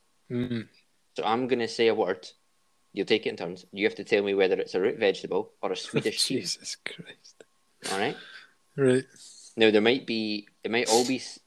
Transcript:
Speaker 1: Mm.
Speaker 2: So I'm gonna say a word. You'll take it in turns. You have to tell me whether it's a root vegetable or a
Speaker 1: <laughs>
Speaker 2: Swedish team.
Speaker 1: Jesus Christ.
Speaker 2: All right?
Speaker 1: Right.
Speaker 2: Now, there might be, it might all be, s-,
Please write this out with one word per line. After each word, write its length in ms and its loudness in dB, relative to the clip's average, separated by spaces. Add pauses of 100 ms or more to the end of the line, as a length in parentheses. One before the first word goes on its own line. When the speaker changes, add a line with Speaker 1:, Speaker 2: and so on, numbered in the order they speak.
(320)
Speaker 1:
Mm. 360 -6 (480)
Speaker 2:
So 80 -6
I'm 240 0
gonna 200 0
say 200 2
a 60 6
word. 340 0 (680)
You'll 120 -2
take 220 0
it 20 -4
in 80 -6
turns. 340 -10
You 140 -2
have 120 0
to 60 -10
tell 200 2
me 100 0
whether 260 4
it's 140 -6
a 80 0
root 160 0
vegetable 540 -2 (100)
or 100 -4
a 60 -4
Speaker 1:
<laughs> 0 -
Speaker 2:
Swedish 480 -4
team. 140 -2
Speaker 1:
Jesus 440 -8
Christ. 600 -18 (480)
Speaker 2:
All 80 -2
right? 180 -2 (580)
Speaker 1:
Right. 280 4 (520)
Speaker 2:
Now, 140 6
there 120 6
might 260 4
be, 400 -4 (160)
it 80 -6
might 180 0
all 180 4
be, 100 0
s-, 300 -14